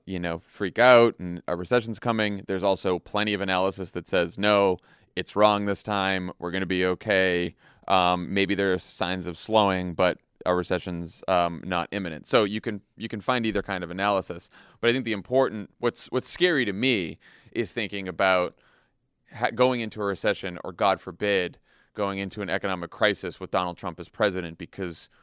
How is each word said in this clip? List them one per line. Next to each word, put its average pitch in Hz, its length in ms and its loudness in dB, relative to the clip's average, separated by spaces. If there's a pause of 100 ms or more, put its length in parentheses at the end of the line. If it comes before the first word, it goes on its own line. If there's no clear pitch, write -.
you 92 140 -6
know, 85 260 -4
freak - 320 -6
out 120 400 8
and 87 300 -8
a 87 80 -2
recession's 110 420 -2
coming. 107 500 -2
There's 95 140 -2
also 92 380 0
plenty 104 340 -2
of 95 80 -2
analysis 95 480 -2
that 87 180 -10
says, 87 300 0
"No, 101 400 4 (380)
it's - 200 -8
wrong 104 300 4
this 101 160 -2
time. 95 560 -2
We're 87 140 -6
gonna 95 160 -2
be 92 180 2
okay." 92 680 2 (320)
Um, 90 440 2
maybe 98 220 2
there 98 200 2
are 90 40 2
signs 90 480 -6
of 85 100 -6
slowing, 95 600 2
but 90 240 2 (260)
a 90 80 2
recession's, 87 720 -4
um, 85 380 0
not 87 260 -2
imminent. 87 360 -8
So 117 160 4
you 104 180 -2
can, 104 200 -8 (160)
you 110 120 -10
can 110 100 -8
find 120 280 -2
either 98 160 0
kind 92 200 -6
of 82 60 -8
analysis. 92 580 -2 (320)
But 117 120 2
I - 20 -2
think 127 120 -4
the 113 60 -4
important, 107 680 -2
what's, - 320 -4
what's 131 180 -4
scary 170 360 0
to 101 60 0
me 101 460 -2 (340)
is 110 200 -4
thinking 101 360 -6
about 90 480 2 (800)
ha-, 110 160 -2
going 123 320 2
into 110 200 -8
a 104 40 -2
recession 98 580 -2
or, 92 80 -10
God 95 300 2
forbid, 92 560 -2 (380)
going 98 240 -4
into 98 240 -8
an 92 60 -6
economic 92 420 -4
crisis 98 480 0
with 92 100 -10
Donald 90 280 -2
Trump 87 220 -8
as 85 80 -14
president, 90 520 -2
because 87 500 -10 (140)